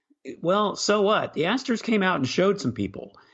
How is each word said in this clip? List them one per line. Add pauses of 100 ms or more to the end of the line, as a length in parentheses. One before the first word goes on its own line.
(420)
Well,
so
what?
The
Astros
came
out
and
showed
some
people. (200)